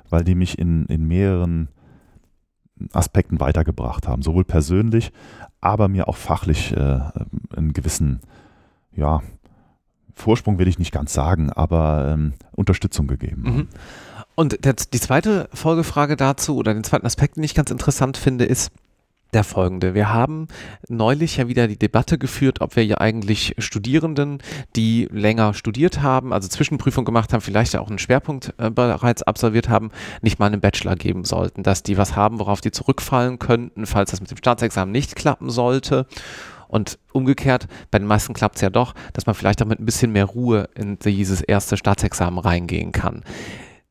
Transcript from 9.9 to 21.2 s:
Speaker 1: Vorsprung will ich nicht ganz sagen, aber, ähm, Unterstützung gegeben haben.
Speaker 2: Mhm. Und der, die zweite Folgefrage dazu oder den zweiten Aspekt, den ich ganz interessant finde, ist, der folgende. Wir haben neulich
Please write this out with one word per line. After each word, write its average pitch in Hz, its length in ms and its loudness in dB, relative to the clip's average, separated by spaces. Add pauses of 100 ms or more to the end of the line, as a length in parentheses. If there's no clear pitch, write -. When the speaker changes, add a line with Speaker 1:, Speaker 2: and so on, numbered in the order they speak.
Speaker 1:
Vorsprung 110 440 2
will 90 100 4
ich 90 100 2
nicht 85 140 -2
ganz 71 200 -4
sagen, 78 380 2
aber, 78 640 2
ähm, 76 180 0 (200)
Unterstützung 87 560 0
gegeben - 380 -4
haben. 123 100 0
Speaker 2:
Mhm. 147 120 -2 (680)
Und - 280 0
der, 135 80 6
die - 280 -2
zweite 175 520 0
Folgefrage 156 640 0
dazu 139 400 0
oder 117 160 0
den 107 120 -2
zweiten - 200 0
Aspekt, - 320 0
den 156 80 -2
ich 147 100 -4
ganz 151 160 2
interessant 131 460 0
finde, 123 300 0
ist, - 260 -2 (600)
der 107 120 4
folgende. 92 500 0
Wir 104 180 2
haben 151 360 0 (400)
neulich 123 480 0